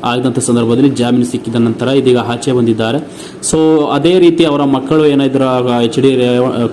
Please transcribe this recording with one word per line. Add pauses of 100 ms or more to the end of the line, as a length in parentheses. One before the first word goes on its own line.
ಆಗದಂಥ
ಸಂದರ್ಭದಲ್ಲಿ
ಜಾಮೀನು
ಸಿಕ್ಕಿದ
ನಂತರ
ಇದೀಗ
ಆಚೆ
ಬಂದಿದ್ದಾರೆ. (540)
So,
ಅದೇ
ರೀತಿ
ಅವರ
ಮಕ್ಕಳು
ಏನಾದ್ರು
ಆಗ
ಎಚ್
ಡಿ
ರೇವ-,